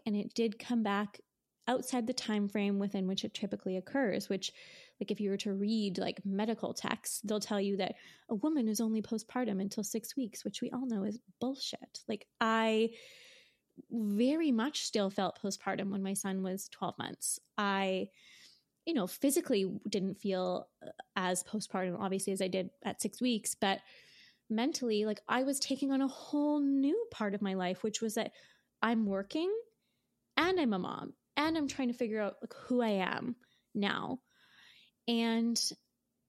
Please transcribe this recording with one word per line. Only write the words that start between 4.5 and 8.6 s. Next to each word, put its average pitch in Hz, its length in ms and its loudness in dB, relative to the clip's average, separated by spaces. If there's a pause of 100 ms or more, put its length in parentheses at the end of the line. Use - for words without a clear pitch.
like, - 100 -4
if 208 100 -2
you 208 80 2
were 196 80 0
to 202 160 -2
read, 202 460 0
like, - 260 -4
medical 202 480 0
texts, - 520 -4
they'll 214 160 0
tell 208 200 0
you 196 160 2
that 190 180 -2 (360)
a 233 60 0
woman 277 320 2